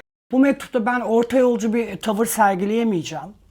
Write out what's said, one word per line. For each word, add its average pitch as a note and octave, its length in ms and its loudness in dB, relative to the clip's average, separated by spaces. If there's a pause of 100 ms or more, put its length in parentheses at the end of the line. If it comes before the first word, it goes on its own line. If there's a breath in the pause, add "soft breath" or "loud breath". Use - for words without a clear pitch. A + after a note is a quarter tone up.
(320)
bu B3+ 80 2
mektupta C4+ 460 0
ben B3 140 0
orta A#3 380 0
yolcu A#3 360 2
bir G#3+ 260 -4
tavır A3 260 -2
sergileyemeyeceğim. G3+ 1080 -2 (180)